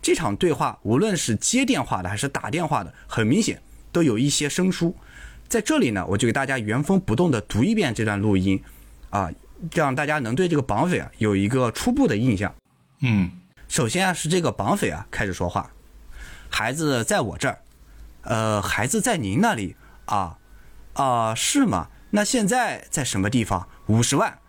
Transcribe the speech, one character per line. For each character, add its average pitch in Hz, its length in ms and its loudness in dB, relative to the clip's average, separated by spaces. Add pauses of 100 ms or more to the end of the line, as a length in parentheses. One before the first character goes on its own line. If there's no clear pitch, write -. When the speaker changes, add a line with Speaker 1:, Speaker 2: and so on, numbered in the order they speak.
Speaker 1:
这 349 120 2
场 107 220 -2
对 175 160 2
话， 131 300 -2
无 110 160 2
论 196 180 2
是 - 200 0
接 - 280 0
电 226 180 0
话 107 200 -4
的 90 80 -4
还 101 40 -4
是 120 140 -2
打 113 220 -6
电 165 160 -2
话 123 180 -2
的， 76 80 -16 (140)
很 113 200 0
明 165 160 4
显 - 200 -2 (280)
都 - 120 2
有 120 160 4
一 139 100 2
些 147 200 0
生 185 220 0
疏。 170 240 -2 (540)
在 226 140 0
这 311 160 2
里 180 140 4
呢， 95 140 -2
我 98 120 0
就 120 100 2
给 113 40 2
大 139 120 0
家 135 140 -2
原 110 240 -2
封 190 180 2
不 113 160 -2
动 175 140 2
地 117 100 2
读 104 240 0
一 220 100 2
遍 165 200 0
这 113 100 -2
段 104 160 0
录 104 160 2
音， 95 260 2 (460)
啊， 95 220 -2 (420)
让 143 220 0
大 147 100 -2
家 151 140 0
能 120 160 -2
对 185 120 2
这 165 80 0
个 147 60 2
绑 131 280 0
匪 170 100 0
啊 - 180 -8
有 107 180 2
一 98 140 2
个 127 220 2
初 - 200 -2
步 247 160 4
的 139 80 2
印 113 220 2
象。 95 180 -4 (460)
Speaker 2:
嗯。 107 300 2 (360)
Speaker 1:
首 127 220 -2
先 180 180 0
啊， 185 60 0
是 160 160 -4
这 175 140 2
个 131 100 0
绑 117 240 0
匪 123 140 0
啊 76 200 -8
开 - 140 -4
始 98 80 -4
说 87 160 -4
话 - 240 -4 (800)
：“孩 113 240 -2
子 143 280 2
在 185 200 2
我 90 160 -4
这 143 100 0
儿。 113 100 -6 (640)
”“呃， 110 380 0
孩 104 260 -2
子 214 140 0
在 226 160 0
您 110 240 0
那 220 140 4
里 101 200 -6 (300)
啊 95 340 -2 (540)
？”“啊， 120 420 2
是 277 300 2
吗？ 101 240 0 (220)
那 208 120 2
现 214 240 0
在 214 440 0
在 151 120 -2
什 120 160 -2
么 98 120 2
地 120 120 2
方 92 240 -2 (220)
？”“五 113 140 4
十 135 120 2
万。” 190 240 0 (100)